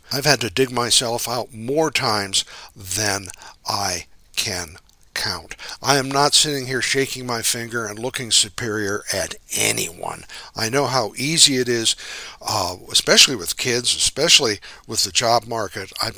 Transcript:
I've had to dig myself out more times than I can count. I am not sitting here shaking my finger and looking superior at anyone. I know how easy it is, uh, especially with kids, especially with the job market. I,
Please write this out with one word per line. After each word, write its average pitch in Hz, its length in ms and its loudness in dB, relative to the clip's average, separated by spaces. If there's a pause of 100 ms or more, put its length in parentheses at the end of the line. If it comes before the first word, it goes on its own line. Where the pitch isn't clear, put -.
(120)
I've 139 140 -2
had 135 160 4
to 113 80 -2
dig 127 200 2
myself 120 580 0
out 117 240 -4
more 139 380 0
times 104 540 0 (320)
than 98 520 -2 (380)
I 98 400 -2 (300)
can 92 400 -4 (360)
count. - 420 -6 (260)
I 139 180 4
am 135 120 -2
not 139 240 2
sitting 143 320 2
here 127 160 -2
shaking 131 420 -2
my 120 160 -4
finger 117 460 -2
and 104 140 -8
looking 123 320 -4
superior 104 800 0
at 87 240 -2 (200)
anyone. 50 680 -2 (320)
I 113 120 -2
know 135 180 2
how 120 300 0
easy 143 420 4
it 123 100 2
is, 117 260 2 (480)
uh, 95 320 0 (160)
especially 156 460 4
with 87 200 -4
kids, 123 380 0
especially 127 640 4 (300)
with 110 160 0
the 98 80 -4
job 113 340 4
market. 107 460 -6 (100)
I, 113 160 -2